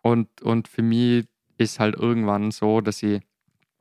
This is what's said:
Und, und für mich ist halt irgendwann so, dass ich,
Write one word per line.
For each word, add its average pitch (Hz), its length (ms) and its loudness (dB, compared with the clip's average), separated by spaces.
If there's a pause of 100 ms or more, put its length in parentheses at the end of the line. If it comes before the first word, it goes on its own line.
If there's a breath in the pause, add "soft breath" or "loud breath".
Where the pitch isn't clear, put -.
Und, 117 400 0
und 113 280 -2
für - 120 -6
mich 117 440 2 (320)
ist 113 240 -2
halt 107 160 0
irgendwann 107 540 0
so, 107 280 0
dass 107 240 -4
ich, 104 160 0 (600)